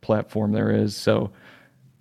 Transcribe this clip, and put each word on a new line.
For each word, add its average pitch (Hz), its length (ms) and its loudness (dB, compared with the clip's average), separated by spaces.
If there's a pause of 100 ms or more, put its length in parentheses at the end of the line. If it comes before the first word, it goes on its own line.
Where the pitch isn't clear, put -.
platform 104 520 -2
there 107 180 0
is. 107 260 0
So - 360 0 (680)